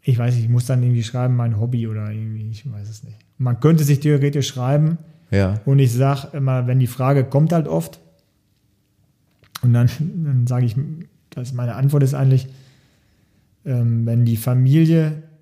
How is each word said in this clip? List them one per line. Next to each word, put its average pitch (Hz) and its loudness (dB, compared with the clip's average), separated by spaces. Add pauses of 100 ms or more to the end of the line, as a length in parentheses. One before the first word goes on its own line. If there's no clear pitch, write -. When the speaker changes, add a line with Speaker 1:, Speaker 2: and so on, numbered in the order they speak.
Speaker 1:
ich 120 0
weiß 123 0
nicht, 117 0
ich 117 0
muss 123 2
dann 127 0
irgendwie 120 0
schreiben, 127 -2
mein 117 -2
Hobby 117 -2
oder 107 -8
irgendwie, 110 -10
ich 113 -12
weiß 104 -14
es 110 -18
nicht. - -20 (220)
Man 127 -2
könnte 156 4
sich 139 2
theoretisch 143 0
schreiben. 147 0 (340)
Speaker 2:
Ja. 98 0
Speaker 1:
Und 139 4
ich 127 4
sag 135 0
immer, 131 -2
wenn 127 2
die 127 2
Frage 131 0
kommt 160 2
halt 160 0
oft, 165 -6 (1600)
und 120 4
dann, 120 4 (360)
dann 127 0
sag 127 0
ich, 110 0 (560)
dass 123 -12
meine 123 -6
Antwort 143 2
ist 135 0
eigentlich, 131 2 (1160)
ähm, 117 0
wenn 120 2
die 117 2
Familie 156 2 (200)